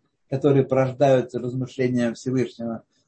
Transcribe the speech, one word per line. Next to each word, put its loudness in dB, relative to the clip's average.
которые 2
порождаются 2
размышлением -2
Всевышнего, -6